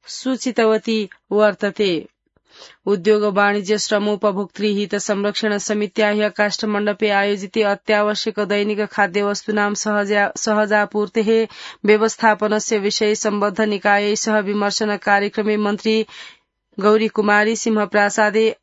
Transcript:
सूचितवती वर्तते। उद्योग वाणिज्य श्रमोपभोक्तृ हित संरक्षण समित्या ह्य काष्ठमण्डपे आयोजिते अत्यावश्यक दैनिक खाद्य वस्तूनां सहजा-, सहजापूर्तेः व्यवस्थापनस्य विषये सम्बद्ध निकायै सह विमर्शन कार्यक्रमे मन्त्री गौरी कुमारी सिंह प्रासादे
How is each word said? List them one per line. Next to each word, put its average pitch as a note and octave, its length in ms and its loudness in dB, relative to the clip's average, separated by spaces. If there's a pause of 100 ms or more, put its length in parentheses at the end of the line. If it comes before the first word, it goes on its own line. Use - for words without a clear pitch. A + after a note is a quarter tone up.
सूचितवती A3 1000 -2 (240)
वर्तते। G3+ 720 0 (800)
उद्योग G#3 360 2
वाणिज्य G3+ 560 0
श्रमोपभोक्तृ G#3 880 -2
हित G#3 280 0
संरक्षण G3+ 640 -2
समित्या G#3 520 -2
ह्य G#3 180 0
काष्ठमण्डपे G#3 800 -2
आयोजिते G3+ 540 0
अत्यावश्यक G#3 760 0
दैनिक G#3 400 -2
खाद्य G3+ 420 0
वस्तूनां G#3 520 -2
सहजा-, G3+ 640 0
सहजापूर्तेः G#3+ 1080 0 (380)
व्यवस्थापनस्य G#3+ 960 2
विषये G#3 360 0
सम्बद्ध G#3 460 -2
निकायै G#3 560 2
सह G#3+ 220 0
विमर्शन G#3 580 -2
कार्यक्रमे G3+ 600 0
मन्त्री G#3+ 500 0 (720)
गौरी G#3+ 280 4
कुमारी G#3 480 2
सिंह G#3+ 280 0
प्रासादे G#3 800 2